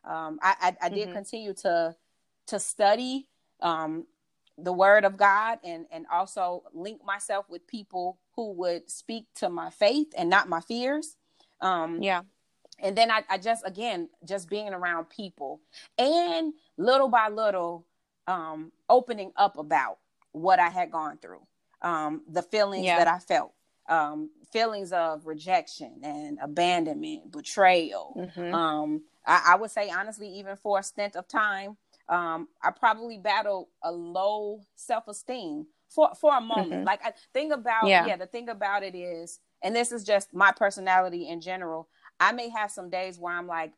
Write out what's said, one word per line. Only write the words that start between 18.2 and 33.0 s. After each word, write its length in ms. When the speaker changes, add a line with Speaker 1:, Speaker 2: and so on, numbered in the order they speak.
Speaker 1:
um, 460
opening 480
up 220
about 400
what 260
I 100
had 240
gone 260
through, 220
um, 500
the 120
feelings 420
Speaker 2:
Yeah. 140
Speaker 1:
that 100
I 100
felt, 360
um, 420
feelings 400
of 340
rejection 800
and 360
abandonment, 920
betrayal. 840
Speaker 2:
Mm-hmm. 380
Speaker 1:
Um, 480
I, 160
I 40
would 140
say, 200
honestly, 380
even 180
for 220
a 40
stint 340
of 100
time, 520
um, 380
I 80
probably 480